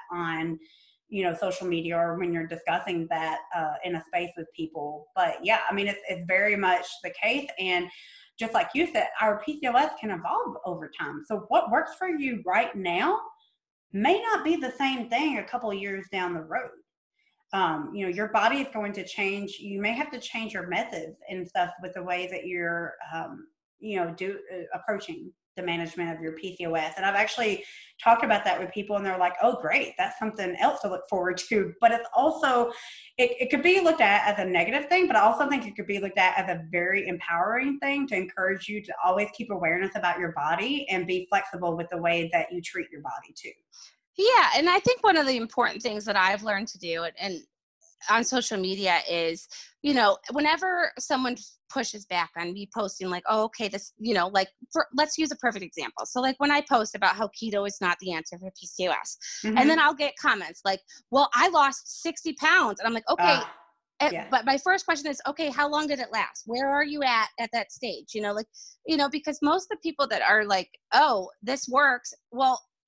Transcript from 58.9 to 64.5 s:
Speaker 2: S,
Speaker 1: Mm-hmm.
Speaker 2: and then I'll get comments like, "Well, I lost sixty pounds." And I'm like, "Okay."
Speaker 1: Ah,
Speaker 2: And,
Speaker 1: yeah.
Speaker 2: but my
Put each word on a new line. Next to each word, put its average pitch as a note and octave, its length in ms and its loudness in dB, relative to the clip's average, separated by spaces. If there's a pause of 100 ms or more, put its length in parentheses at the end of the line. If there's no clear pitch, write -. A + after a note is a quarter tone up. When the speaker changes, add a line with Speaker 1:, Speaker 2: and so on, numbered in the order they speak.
Speaker 2:
S, - 260 -4 (260)
Speaker 1:
Mm-hmm. G#3+ 140 2
Speaker 2:
and C4+ 120 8
then D#4+ 100 4
I'll D4+ 140 6
get C#4+ 220 -2
comments G3 480 -2
like, G3 160 0 (320)
"Well, C#4 220 6
I C#4+ 160 6
lost C#4+ 520 2
sixty D#4+ 380 -6
pounds." D4+ 400 4
And G3+ 80 -2
I'm A3+ 60 0
like, A3+ 160 -6
"Okay." E4+ 160 4
Speaker 1:
Ah, C#4+ 280 4 (460)
Speaker 2:
And, D4+ 140 4
Speaker 1:
yeah. - 180 -8
Speaker 2:
but A#3 140 4
my C4+ 120 4